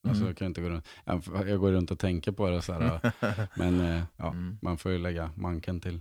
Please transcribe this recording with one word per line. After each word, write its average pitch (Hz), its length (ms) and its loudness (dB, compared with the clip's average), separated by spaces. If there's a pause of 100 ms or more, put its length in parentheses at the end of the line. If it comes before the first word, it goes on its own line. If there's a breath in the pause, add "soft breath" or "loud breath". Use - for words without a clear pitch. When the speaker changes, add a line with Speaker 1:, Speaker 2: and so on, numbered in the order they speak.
Speaker 1:
Alltså, 107 180 2
Speaker 2:
Mm. 104 60 2
Speaker 1:
jag 87 100 -2
kan 95 100 -2
inte 87 140 -4
gå 85 80 -2
runt, 85 180 -4 (180 loud breath)
jag, 87 180 0 (260)
jag 101 100 2
går 95 120 6
runt 90 200 4
och 87 80 -2
tänker 90 320 0
på 95 180 0
det 87 120 2
så 92 120 -4
här, 80 380 2 (180)
Speaker 2:
<laughs> 101 300 -4
Speaker 1:
men, 90 220 4
eh, 85 220 2 (140)
ja, 80 140 -4
Speaker 2:
Mm. 90 300 -6
Speaker 1:
man 87 160 -2
får 95 140 -2
ju 90 60 2
lägga 85 380 -2
manken 90 440 -2
till. 85 220 -4